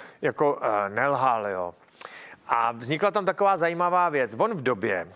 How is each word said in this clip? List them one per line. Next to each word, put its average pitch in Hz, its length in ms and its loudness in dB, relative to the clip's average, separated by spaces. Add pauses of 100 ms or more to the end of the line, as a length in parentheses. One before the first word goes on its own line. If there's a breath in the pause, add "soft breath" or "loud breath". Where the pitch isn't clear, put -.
(220 loud breath)
jako, 143 400 2
eh, 104 260 2
nelhal, 120 600 2
jo. 90 260 -4 (720 loud breath)
A 117 240 2
vznikla 147 380 -2
tam 196 140 -2
taková 196 320 2
zajímavá 175 520 2
věc. 131 300 0
On 214 160 0
v 156 80 -6
době, 101 540 -2